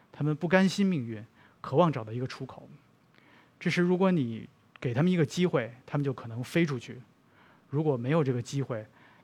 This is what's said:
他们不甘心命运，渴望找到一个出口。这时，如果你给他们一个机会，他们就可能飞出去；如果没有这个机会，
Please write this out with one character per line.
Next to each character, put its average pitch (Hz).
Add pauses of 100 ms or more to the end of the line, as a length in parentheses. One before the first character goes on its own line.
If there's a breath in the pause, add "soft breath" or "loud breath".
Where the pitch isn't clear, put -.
(120 soft breath)
他 -
们 151
不 180
甘 185
心 202
命 165
运， 113 (400 soft breath)
渴 -
望 165
找 127
到 107
一 123
个 131
出 -
口。 - (920 soft breath)
这 -
时， 175
如 175
果 190
你 117 (300)
给 120
他 135
们 180
一 185
个 156
机 180
会， 117 (100)
他 -
们 147
就 135
可 120
能 117
飞 170
出 143
去； 113 (760 soft breath)
如 143
果 147
没 120
有 165
这 131
个 120
机 139
会， 113 (380 soft breath)